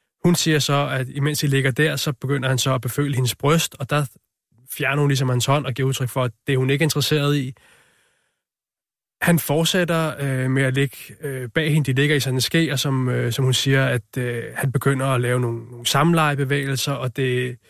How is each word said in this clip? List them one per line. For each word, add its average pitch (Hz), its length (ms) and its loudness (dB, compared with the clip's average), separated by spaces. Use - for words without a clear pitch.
hun 175 120 4
siger 156 240 2
så, 143 280 0
at 131 220 -4
imens 143 300 -2
de 151 80 0
ligger 135 240 2
der, 151 240 2
så 143 180 -2
begynder 131 360 -2
han 131 80 2
så 131 160 0
at 123 80 -2
beføle 139 340 -2
hendes 123 200 0
bryst, 160 440 0
og 135 100 -8
der 147 160 0
fjerner 139 240 0
hun 143 80 4
ligesom 135 200 0
hans 123 160 0
hånd 143 200 2
og 135 80 -4
giver 135 140 -2
udtryk 131 220 -2
for, 131 140 -2
at 123 80 -2
det 143 60 0
er 131 40 2
hun 131 120 0
ikke 143 140 2
interesseret 147 540 2
i. 131 160 -4
Han 170 180 4
fortsætter, 165 800 0
øh, 131 320 -2
med 135 120 2
at 131 100 0
ligge, 139 240 -2
øh, 131 280 -8
bag 147 240 0
hende. 143 200 2
De 131 80 2
ligger 147 140 4
i 143 40 2
sådan 127 180 -2
en 123 40 0
ske, 165 320 0
og 131 60 -2
som, 131 300 0
øh, 123 240 0
som 135 120 0
hun 131 80 4
siger, 135 320 2
at, 127 320 -4
øh, 120 260 -4
han 139 160 -2
begynder 135 340 0
at 131 160 0
lave 123 180 0
nogle, 117 320 -4
nogle - 140 -16
samlejebevægelser, 143 1080 0
og 127 220 -6
det, 123 420 -2